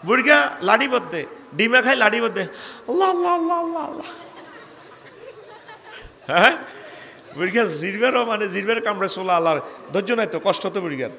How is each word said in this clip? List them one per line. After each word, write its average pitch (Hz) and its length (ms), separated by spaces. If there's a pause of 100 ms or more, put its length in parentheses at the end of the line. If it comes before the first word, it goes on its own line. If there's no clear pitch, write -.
বুড়িয়া 262 560
লাডি 220 260
বদে, 170 380 (300)
ডিমা 226 260
খাই 262 140
লাডি 233 260
বদে, 196 200
"আল্লাহ, - 680
আল্লাহ, 349 220
আল্লাহ, 339 340
আল্লাহ, 330 200
আল্লাহ।" - 200 (2250)
হ্যাঁ, 226 300 (800)
বুড়িয়া 190 300
জিরবেরও 202 600
মানে 214 220
জিরবের 202 340
কামড়ে 196 280
চলা 185 260
আল্লাহর 165 240 (340)
ধৈর্য 196 180
নাই 226 160
তো, 160 160
কষ্ট 190 240
তো 185 140
বুড়িয়ার 135 380